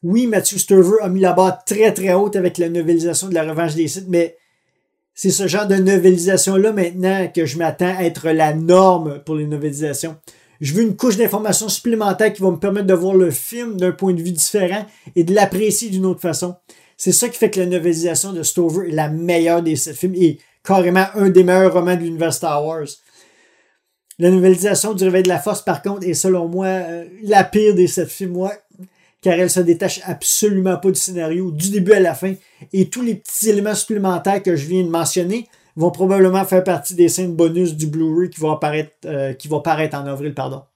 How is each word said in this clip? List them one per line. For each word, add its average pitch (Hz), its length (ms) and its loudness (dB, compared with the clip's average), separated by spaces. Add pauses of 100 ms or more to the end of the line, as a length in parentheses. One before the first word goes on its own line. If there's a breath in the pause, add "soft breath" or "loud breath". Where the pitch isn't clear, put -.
Oui, 220 240 0
Matthew 202 300 -2
Stover 190 460 4
a 196 60 -4
mis 190 120 0
la 180 120 2
barre 180 320 2
très, 214 300 2
très 190 200 0
haute 202 200 0
avec 180 240 -2
la 170 100 0
novélisation 170 600 -2
de 185 60 -4
La 160 100 0
Revanche 160 320 -4
des 160 100 0
Sith, 185 220 -10
mais 170 280 0 (800)
c'est - 160 0
ce 190 160 0
genre 196 220 -2
de 196 80 4
novélisation-là 190 960 4
maintenant 185 600 -2
que 165 140 0
je 135 120 -6
m'attends 170 380 -2
à 190 60 -4
être 165 280 -2
la 156 240 2
norme 165 720 4
pour 156 120 -6
les 151 100 -4
novélisations. 147 720 -6 (440 soft breath)
Je 143 140 -4
veux 208 80 2
une 214 140 0
couche 233 200 0
d'informations 214 520 -2
supplémentaires 214 640 0
qui 196 100 -8
va 190 80 4
me 170 80 -4
permettre 196 300 -2
de 190 60 6
voir 185 200 0
le 180 160 4
film 233 460 -8
d'un 180 160 0
point 185 220 0
de 165 80 -4
vue 180 100 -4
différent 190 520 -2 (300 loud breath)
et 175 80 2
de 165 100 0
l'apprécier 208 580 0
d'une 190 160 -2
autre 180 140 -2
façon. 180 360 -4 (400 soft breath)
C'est - 160 -2
ça 240 160 2
qui 233 100 -10
fait 220 120 2
que 190 100 -4
la 180 60 0
novélisation 175 680 -2
de 170 100 -8
Stover 175 460 -2
est 160 60 -6
la 156 140 -2
meilleure 170 540 0
des 160 140 -2
sept 135 180 -6
films 185 220 -4
et 165 240 2 (240 soft breath)
carrément 190 500 2
un 196 160 2
des 180 140 8
meilleurs 185 280 4
romans 180 220 2
de 170 60 -4
l'univers 165 340 -4
Star 151 320 -2
Wars. 160 220 -6 (1300 soft breath)
La 175 120 4
novélisation 185 600 4
du 190 120 -2
Réveil 185 180 4
de 185 60 2
la 175 100 0
Force, - 240 -4
par 180 200 -4
contre, 202 240 -6
est 156 80 -2
selon 180 320 0
moi, 180 200 -4
euh, 170 400 -6 (160)
la 202 200 4
pire 208 320 2
des 180 140 4
sept 160 200 -4
films, 180 280 -8
ouais, 185 140 -4 (720 soft breath)
car 185 100 2
elle 175 180 2
se - 80 0
détache 170 460 0
absolument 185 720 -2
pas 190 140 0
du 185 100 0
scénario, 175 500 -4
du 160 200 -4
début 202 240 4
à 196 40 2
la 175 160 4
fin, 190 200 -6 (400 soft breath)
et 190 160 2
tous 247 100 -10
les 233 160 -2
petits - 320 -6
éléments 208 260 0
supplémentaires 190 680 -2
que 185 120 0
je 143 120 -4
viens 185 180 0
de 170 60 -4
mentionner 180 580 -4 (280 soft breath)
vont 165 140 2
probablement 190 540 2
faire 185 180 2
partie 185 320 -4
des 175 140 4
scènes 180 260 -4
bonus 165 400 0
du 151 120 -6
Blu-ray 160 420 -2
qui - 100 -16
vont 151 140 -2
apparaître, 151 400 -4 (140)
euh, 139 260 -6
qui 131 160 -14
vont 147 140 -4
paraître 151 340 -2
en 143 100 -8
avril, 139 280 -8
pardon. 135 280 -8 (140)